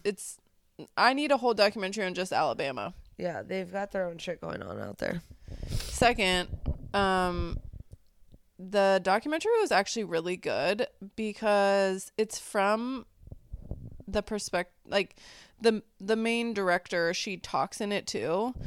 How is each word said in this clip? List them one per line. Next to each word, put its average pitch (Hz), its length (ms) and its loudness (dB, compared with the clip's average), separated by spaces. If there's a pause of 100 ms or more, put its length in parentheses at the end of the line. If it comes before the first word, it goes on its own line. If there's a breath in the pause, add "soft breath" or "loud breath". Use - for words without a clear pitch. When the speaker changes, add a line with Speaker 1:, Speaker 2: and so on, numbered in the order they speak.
Speaker 1:
it's, - 340 -6 (600)
I 233 160 6
need 285 180 0
a 277 60 4
whole 240 160 2
documentary 208 540 2
on 180 80 -4
just 185 180 -4
Alabama. 135 640 -2 (240)
Speaker 2:
Yeah, 160 240 -6
they've 190 280 -6
got 202 220 -6
their 190 140 -2
own 170 100 -8
shit 165 240 -8
going - 220 -8
on 95 180 -8
out 101 160 -10
there. - 240 -4 (480 loud breath)
Speaker 1:
Second, 185 800 2 (460)
um, 180 640 2 (1000)
the 196 440 4
documentary 302 580 2
was 370 120 2
actually 202 320 2
really 170 320 -2
good 151 500 0 (300)
because 196 1000 2
it's 220 200 0
from 226 680 0 (1000)
the 202 160 -2
perspec-, 190 440 -4 (200)
like, 196 300 0 (440 soft breath)
the, 220 220 4 (180)
the 208 160 0
main 233 380 0
director, 180 600 2
she 185 220 -4
talks - 440 -4
in 208 120 -2
it - 140 -2
too, 185 480 -2 (120 loud breath)